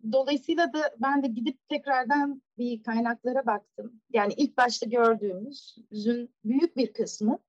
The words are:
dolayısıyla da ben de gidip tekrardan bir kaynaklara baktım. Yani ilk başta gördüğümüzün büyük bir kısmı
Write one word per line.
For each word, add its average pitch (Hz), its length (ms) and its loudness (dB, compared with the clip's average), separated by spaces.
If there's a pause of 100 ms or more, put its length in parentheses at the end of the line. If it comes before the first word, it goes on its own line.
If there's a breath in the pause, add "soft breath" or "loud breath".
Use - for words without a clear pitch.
(120)
dolayısıyla 294 640 2
da 302 260 -2
ben 277 240 2
de 277 40 -2
gidip 233 420 -6
tekrardan 277 720 0 (160)
bir 240 260 -4
kaynaklara 233 600 -2
baktım. 214 560 -6 (120)
Yani 208 240 2
ilk 277 200 0
başta 247 280 2
gördüğümüzün 226 1600 -2
büyük 277 340 2
bir 233 160 0
kısmı 220 560 -2